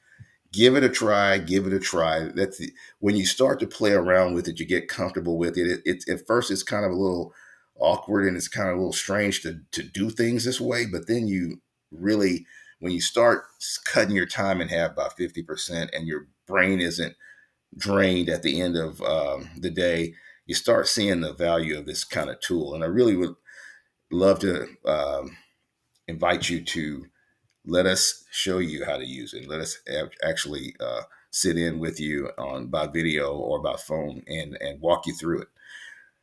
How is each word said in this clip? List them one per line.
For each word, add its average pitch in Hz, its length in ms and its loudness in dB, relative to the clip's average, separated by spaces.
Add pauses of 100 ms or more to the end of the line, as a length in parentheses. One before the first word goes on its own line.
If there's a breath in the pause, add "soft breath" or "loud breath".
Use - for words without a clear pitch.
(520 soft breath)
Give 123 240 8
it 139 80 6
a 123 40 8
try. 101 500 4
Give 92 280 0
it 95 60 0
a 98 80 0
try. 80 520 0
That's 95 260 -2
the, - 140 -12 (280 loud breath)
when 104 160 2
you 95 80 2
start - 360 2
to 113 60 -2
play 107 260 2
around 92 420 4
with 85 120 0
it, 82 140 -6
you 80 60 -6
get 87 220 0
comfortable 87 480 -2
with 85 220 0
it. 87 80 2
It, 90 180 0
it, 90 240 -2
at 92 200 -4
first, 113 240 2
it's 95 100 -2
kind 104 220 -2
of 92 80 0
a 90 40 -2
little 90 360 0 (440 loud breath)
awkward 98 520 2
and 90 80 0
it's 82 100 -4
kind 98 220 -2
of 90 60 0
a 90 40 0
little 92 140 0
strange 101 500 0
to, 80 180 -8 (120)
to - 100 -6
do 98 280 -2
things 117 340 0
this 127 160 -2
way. 120 260 0
But 90 220 -6
then 117 180 0
you 92 340 -2 (320)
really, 92 540 2 (320 loud breath)
when 87 140 -4
you 87 80 0
start - 440 4 (140)
s-, - 200 -6
cutting 104 360 2
your 90 120 2
time 98 340 -2
in 85 80 -4
half 82 260 0
by 69 140 -2
fifty 85 340 -6
percent 82 500 -6
and 80 140 -6
your 76 220 -6 (180)
brain 92 340 4
isn't 85 360 -2 (600 loud breath)
drained 95 520 2
at 80 140 -2
the 78 180 0
end 87 160 0
of, 80 260 -4
um, 71 540 -2
the 87 140 -4
day, 82 440 0 (320 loud breath)
you 85 80 -4
start - 340 2
seeing 101 320 2
the 78 120 -4
value 82 460 0
of 73 80 -12
this - 180 -6
kind 76 240 -4
of 60 120 -10
tool. 76 340 -2
And 80 100 -4
I 80 40 -2
really 110 280 4
would 90 180 -2 (760 loud breath)
love 85 300 2
to, 85 260 -2 (180)
um, 69 520 -2 (720 soft breath)
invite 85 400 0
you 85 160 -2
to 76 420 -6 (600)
let 90 200 4
us - 440 2
show 92 280 0
you 76 260 -4
how 71 120 -4
to 65 80 -8
use 64 300 -12
it. 65 140 -14
Let 78 120 -6
us - 260 -8
ac-, 76 360 -6
actually, 73 580 -4
uh, 58 220 -6 (280 soft breath)
sit 87 260 0
in 85 220 0
with 80 220 -4
you 76 380 -4
on, 65 300 -8
by 76 180 -2
video 73 480 -2
or 73 260 -4
by 76 160 -4
phone 78 500 -6
and, 80 340 -10
and 71 200 -8
walk 82 260 2
you 82 80 -6
through 80 280 -4
it. - 60 -16 (760 loud breath)